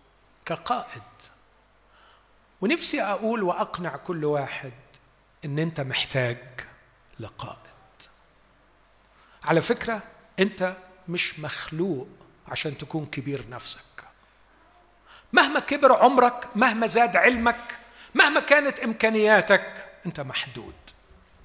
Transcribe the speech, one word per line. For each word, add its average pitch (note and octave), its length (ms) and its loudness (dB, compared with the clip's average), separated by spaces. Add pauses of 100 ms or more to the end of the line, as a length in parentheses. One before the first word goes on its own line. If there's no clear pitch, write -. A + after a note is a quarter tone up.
(460)
كقائد. - 560 -6 (1600)
ونفسي C#4+ 400 0
أقول G#3 420 -2
وأقنع F3 540 -4
كل D#3+ 280 -6
واحد C#3 480 -4 (720)
إن C#3+ 140 -4
أنت D#3+ 220 -4
محتاج B2+ 560 -2 (840)
لقائد. - 380 -14 (1900)
على D#3+ 180 4
فكرة، G3+ 400 -4 (380)
أنت F#3 380 -2 (300)
مش E3+ 320 -4
مخلوق D#3 680 -6 (400)
عشان C#3 300 -6
تكون D3+ 280 -8
كبير B2+ 440 -8
نفسك. - 540 -12 (1300)
مهما C#4+ 260 4
كبر C#4 340 4
عمرك، A#3+ 640 4
مهما A3+ 320 2
زاد G3 280 2
علمك، A#3 640 2 (360)
مهما D4+ 240 4
كانت C#4+ 400 2
إمكانياتك، G#3+ 1080 2 (200)
أنت D#3+ 140 -8
محدود B2+ 560 -10 (680)